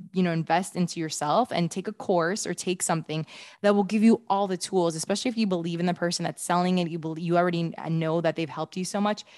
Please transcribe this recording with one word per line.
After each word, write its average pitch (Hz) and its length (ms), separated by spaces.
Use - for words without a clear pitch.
you 185 80
know, 175 100
invest 165 440
into 175 240
yourself 160 520
and 170 200
take 190 160
a 214 40
course 180 540
or 180 80
take 180 300
something 160 420
that 202 100
will 202 100
give 208 200
you 226 260
all 196 160
the 190 120
tools, 170 380
especially 202 340
if 226 80
you 220 100
believe 170 320
in 180 80
the 175 80
person 170 280
that's 160 200
selling 180 340
it. 175 100
You 165 120
bel-, 160 180
you 170 180
already 170 380
know 165 320
that 160 140
they've 165 120
helped 160 300
you 185 80
so 202 160
much. 208 240